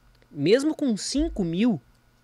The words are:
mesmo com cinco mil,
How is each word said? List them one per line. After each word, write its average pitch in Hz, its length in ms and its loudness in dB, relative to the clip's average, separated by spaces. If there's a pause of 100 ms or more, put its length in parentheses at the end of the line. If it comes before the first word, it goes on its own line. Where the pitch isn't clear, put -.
(320)
mesmo 233 420 2
com 254 220 -2
cinco 269 480 -4
mil, 175 360 0 (440)